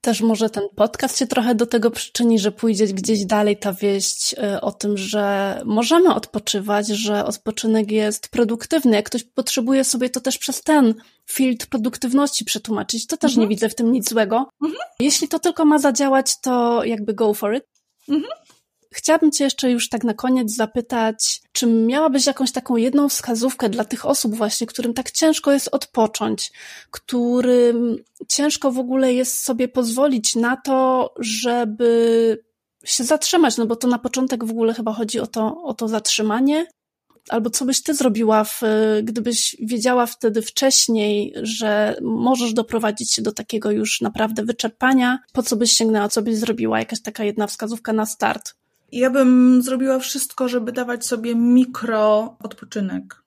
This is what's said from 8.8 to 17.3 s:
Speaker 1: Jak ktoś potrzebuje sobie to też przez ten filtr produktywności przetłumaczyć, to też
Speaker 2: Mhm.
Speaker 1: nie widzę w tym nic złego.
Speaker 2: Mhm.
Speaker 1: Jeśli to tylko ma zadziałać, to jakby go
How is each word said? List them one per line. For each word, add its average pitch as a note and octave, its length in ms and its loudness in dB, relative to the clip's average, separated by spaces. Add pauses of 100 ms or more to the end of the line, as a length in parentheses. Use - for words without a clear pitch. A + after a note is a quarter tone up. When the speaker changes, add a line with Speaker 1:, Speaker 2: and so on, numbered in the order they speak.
Speaker 1:
Jak G#3+ 100 0
ktoś A#3+ 180 -6
potrzebuje C4 600 0
sobie B3+ 260 -2
to B3+ 120 -6
też C4 160 -4
przez - 260 -8
ten C#4 300 4 (360)
filtr B3+ 380 0
produktywności B3+ 800 -2
przetłumaczyć, A3 600 -6
to E4 100 -4
też C#4+ 140 2
Speaker 2:
Mhm. A#3 180 4
Speaker 1:
nie G#3+ 60 2
widzę A3 140 0
w - 60 -8
tym A#3 160 2
nic B3 180 0
złego. A3+ 400 0 (120)
Speaker 2:
Mhm. E4 180 -4 (200)
Speaker 1:
Jeśli C#4+ 280 0
to E4 120 -2
tylko E4 260 0
ma D4+ 140 6
zadziałać, C4+ 640 2
to A#3+ 420 0
jakby A3 300 -2
go G#3 200 2